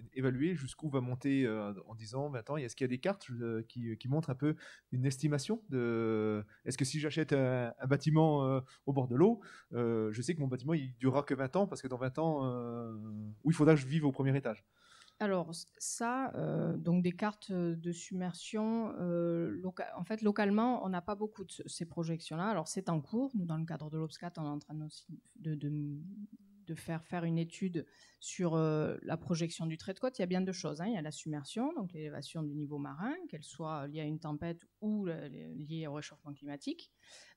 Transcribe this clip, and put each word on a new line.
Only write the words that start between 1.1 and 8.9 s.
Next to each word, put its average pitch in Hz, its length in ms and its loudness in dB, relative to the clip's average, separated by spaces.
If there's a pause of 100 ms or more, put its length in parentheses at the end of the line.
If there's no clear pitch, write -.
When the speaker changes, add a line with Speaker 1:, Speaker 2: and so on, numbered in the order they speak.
Speaker 1:
euh, 107 280 -2 (120)
en 113 100 -14
dix 110 200 -12
ans, 143 140 -2
vingt 127 200 -8
ans ? 143 60 -2
Est-ce 131 220 -6
qu'il 135 80 2
y - 20 2
a - 0 -
des 123 120 0
cartes, 196 300 -2
euh, 117 340 -2
qui, 113 340 -6
qui - 100 -8
montrent 147 220 2
un 131 60 0
peu 151 200 2 (380)
une 127 120 2
estimation 147 640 2
de, 113 760 2 (180)
est-ce 127 140 -4
que 139 80 2
si 151 160 -4
j'achète 151 320 2
un, 127 440 4
un 127 100 -4
bâtiment, 151 580 6
euh, 131 160 4 (240)
au 185 80 0